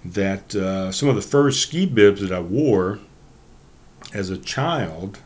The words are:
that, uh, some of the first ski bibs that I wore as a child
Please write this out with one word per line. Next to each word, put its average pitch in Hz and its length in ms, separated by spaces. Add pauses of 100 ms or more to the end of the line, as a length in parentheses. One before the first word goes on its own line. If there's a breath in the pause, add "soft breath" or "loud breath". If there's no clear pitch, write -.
that, 95 520
uh, 95 360
some 139 160
of 131 80
the 98 60
first 143 400
ski 180 240
bibs 101 360
that 95 100
I 92 80
wore 98 600 (1120)
as 98 160
a 95 80
child 101 880